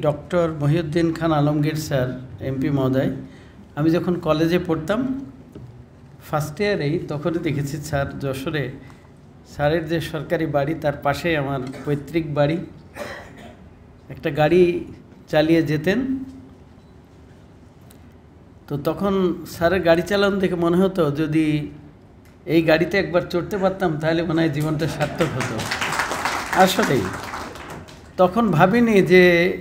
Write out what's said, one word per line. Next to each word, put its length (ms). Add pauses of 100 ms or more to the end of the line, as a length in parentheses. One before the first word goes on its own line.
ডক্টর 600
মহিউদ্দিন 520
খান 200
আলমগীর 420
স্যার, 460 (200)
এমপি 300
মহোদয়। 400 (640)
আমি 160
যখন 240
কলেজে 440
পড়তাম, 640 (1040)
first 300
ইয়ারেই, 380 (100)
তখনই 300
দেখেছি 380
স্যার 420
যশোরে, 520 (760)
স্যারের 420
যে 120
সরকারি 460
বাড়ি, 280
তার 180 (100)
পাশে 340
আমার 240 (240)
পৈতৃক 500
বাড়ি। 220 (1500)
একটা 220
গাড়ি 540 (440)
চালিয়ে 340
যেতেন, 560 (2500)
তো 80
তখন 580 (120)
স্যারের 360
গাড়ি 200
চালানো 340
দেখে 180
মনে 220
হতো, 340
যদি 600 (760)
এই 160
গাড়িতে 360
একবার 320
চড়তে 280
পারতাম, 400
তাহলে 240
মনে 200
হয় 80
জীবনটা 380
সার্থক 380 (100)
হতো। 220 (1000)
আসলেই 440 (1160)
তখন 340
ভাবিনি 520
যে 580